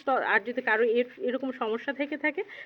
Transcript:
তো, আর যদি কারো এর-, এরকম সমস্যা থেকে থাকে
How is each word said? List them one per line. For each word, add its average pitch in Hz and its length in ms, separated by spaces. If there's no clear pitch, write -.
তো, 269 60
আর 214 340
যদি 247 160
কারো 220 220
এর-, 240 380
এরকম 254 300
সমস্যা 233 420
থেকে 285 240
থাকে 302 260